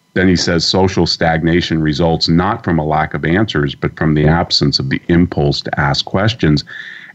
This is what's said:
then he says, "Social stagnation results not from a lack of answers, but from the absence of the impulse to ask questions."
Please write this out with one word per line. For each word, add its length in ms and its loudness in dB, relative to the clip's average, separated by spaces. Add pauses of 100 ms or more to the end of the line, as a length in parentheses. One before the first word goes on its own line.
(140)
then 140 2
he 80 4
says, 280 0
"Social 440 2
stagnation 760 0
results 480 0
not 340 0
from 140 0
a 80 0
lack 300 -2
of 100 -4
answers, 480 0
but 240 -6
from 160 0
the 140 2
absence 500 0
of 140 -4
the 160 -4
impulse 540 2
to 180 -6
ask 260 -2
questions." 580 0 (520)